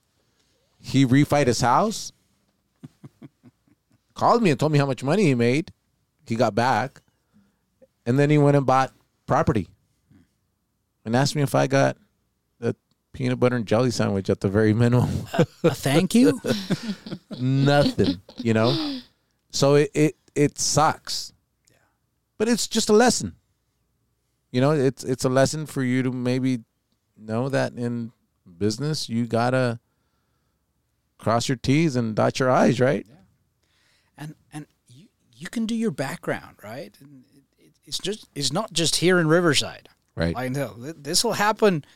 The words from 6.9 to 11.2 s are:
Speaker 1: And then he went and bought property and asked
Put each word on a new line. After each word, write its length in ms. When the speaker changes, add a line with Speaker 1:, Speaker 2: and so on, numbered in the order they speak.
Speaker 1:
And 140
then 120
he 80
went 180
and 100
bought 260
property 420
and 100
asked 220